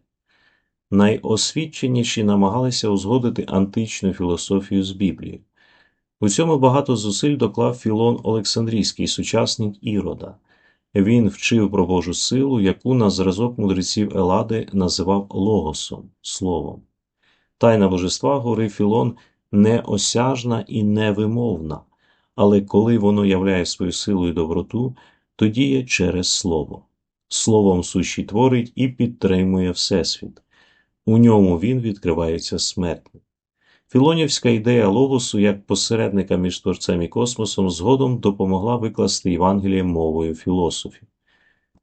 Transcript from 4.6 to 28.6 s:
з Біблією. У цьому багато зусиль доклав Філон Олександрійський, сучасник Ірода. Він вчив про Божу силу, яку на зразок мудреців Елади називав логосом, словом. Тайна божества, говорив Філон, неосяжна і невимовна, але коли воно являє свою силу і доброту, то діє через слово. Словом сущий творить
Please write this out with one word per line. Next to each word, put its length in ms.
з 80
Біблією. 480
У 100
цьому 280
багато 380
зусиль 420
доклав 380
Філон 480
Олександрійський, 840
сучасник 760
Ірода. 540
Він 340
вчив 420
про 140
Божу 280
силу, 480
яку 320
на 160
зразок 480
мудреців 600
Елади 560
називав 560
логосом, 800
словом. 600
Тайна 300
божества, 520
говорив 300
Філон, 460
неосяжна 1160
і 160
невимовна, 960
але 260
коли 360
воно 280
являє 400
свою 260
силу 360
і 60
доброту, 640
то 120
діє 360
через 440
слово. 580
Словом 560
сущий 420
творить 500